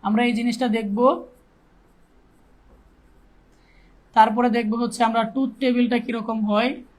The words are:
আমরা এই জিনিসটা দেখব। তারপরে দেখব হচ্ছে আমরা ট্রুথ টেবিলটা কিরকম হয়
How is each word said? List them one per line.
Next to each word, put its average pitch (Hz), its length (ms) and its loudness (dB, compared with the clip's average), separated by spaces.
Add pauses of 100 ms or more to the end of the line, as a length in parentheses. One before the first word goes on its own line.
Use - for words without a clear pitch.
আমরা 214 220 0
এই 233 100 0
জিনিসটা 240 280 -2 (100)
দেখব। 208 220 -4 (3250)
তারপরে 220 400 4
দেখব 220 160 0 (100)
হচ্ছে 233 260 -4
আমরা 226 140 0 (100)
ট্রুথ 269 180 -2 (120)
টেবিলটা 247 420 2
কিরকম 226 340 -6 (120)
হয় 226 200 2 (280)